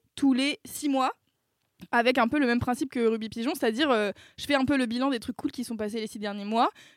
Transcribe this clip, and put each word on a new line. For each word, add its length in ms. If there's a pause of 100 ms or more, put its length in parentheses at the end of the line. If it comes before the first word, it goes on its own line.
(140)
tous 180
les 320
six 240
mois, 240 (800)
avec 260
un 100
peu 100
le 80
même 140
principe 300
que 100
Ruby 300
Pigeon, 280
c'est-à-dire, 320
euh, 220 (260)
je 60
fais 100
un 120
peu 100
le 80
bilan 240
des 100
trucs 180
cool 140
qui 140
sont 140
passés 200
les 80
six 120
derniers 260
mois, 260 (260)